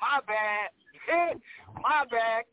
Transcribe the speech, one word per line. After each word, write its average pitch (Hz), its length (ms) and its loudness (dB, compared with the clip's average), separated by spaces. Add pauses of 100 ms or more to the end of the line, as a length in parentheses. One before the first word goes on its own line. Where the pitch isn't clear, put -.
my 277 260 2
bad. 214 480 -2 (320)
<laughs> 330 300 2 (460)
My 285 280 2
bad. 226 420 0